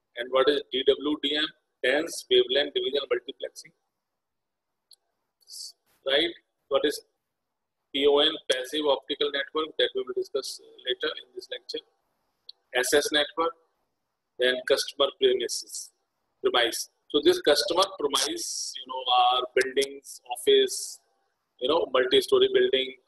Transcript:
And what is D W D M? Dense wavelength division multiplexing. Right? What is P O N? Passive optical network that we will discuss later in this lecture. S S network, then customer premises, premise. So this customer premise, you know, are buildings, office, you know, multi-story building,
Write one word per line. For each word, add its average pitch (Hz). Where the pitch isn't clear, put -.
And 123
what 131
is 143
D 131
W 139
D 147
M? 156
Dense 151
wavelength 127
division 131
multiplexing. -
Right? 156
What 135
is 147
P 139
O 143
N? 156
Passive 131
optical 143
network 151
that 123
we 131
will 127
discuss -
later 123
in -
this -
lecture. -
S 127
S 147
network, 156
then 127
customer 135
premises, -
premise. 120
So 147
this 180
customer 160
premise, -
you -
know, 127
are 123
buildings, 139
office, 131
you 123
know, 160
multi-story 127
building, 131